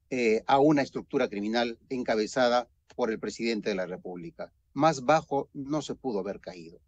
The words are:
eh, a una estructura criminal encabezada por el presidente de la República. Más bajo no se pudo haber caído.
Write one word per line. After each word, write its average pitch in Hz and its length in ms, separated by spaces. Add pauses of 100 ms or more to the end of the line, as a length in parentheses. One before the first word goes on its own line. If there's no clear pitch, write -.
(100)
eh, 113 360
a 135 120
una 147 240
estructura - 460
criminal 113 500 (100)
encabezada 120 800 (260)
por 120 160
el 107 80
presidente 110 520
de 98 60
la 92 100
República. 87 640 (220)
Más 139 300
bajo 143 500
no 143 260
se 139 140
pudo 117 240
haber 92 220
caído. 85 480